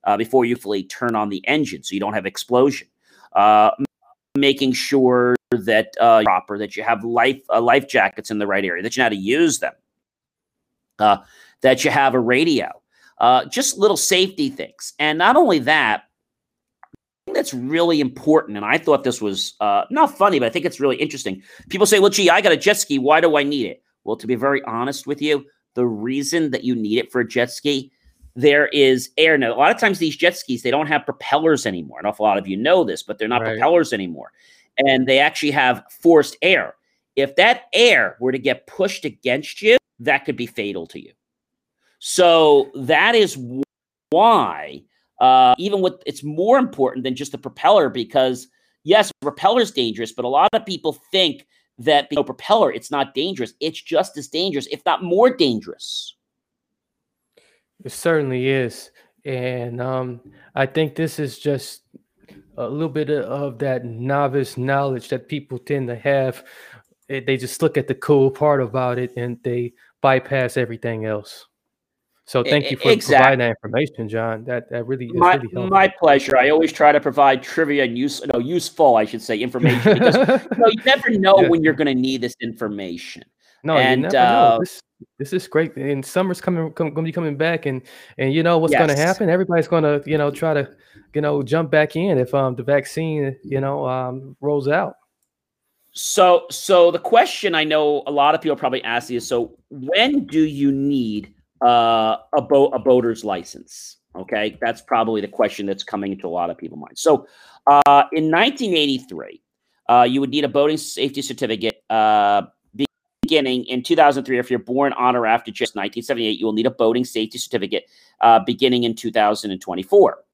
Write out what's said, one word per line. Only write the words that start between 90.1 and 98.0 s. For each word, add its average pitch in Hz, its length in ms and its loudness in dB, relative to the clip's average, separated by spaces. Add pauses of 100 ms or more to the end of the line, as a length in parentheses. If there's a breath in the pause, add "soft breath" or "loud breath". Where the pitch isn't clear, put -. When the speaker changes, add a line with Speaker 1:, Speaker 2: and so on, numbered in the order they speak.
Speaker 2:
know, 147 140 0
try 160 240 -4
to, 139 120 -2 (460 soft breath)
you 147 80 -2
know, 147 220 -2
jump 151 260 -2
back 151 260 2
in 180 220 0
if, 123 160 -2
um, 131 220 0
the 123 80 -10
vaccine, 143 800 -4
you 135 180 -4
know, 139 240 -4
um, 127 560 -8
rolls 143 260 -2
out. 160 280 -2 (960)
Speaker 1:
So, 180 580 2
so 175 420 4
the 170 80 -6
question - 560 0
I 156 80 0
know 151 440 0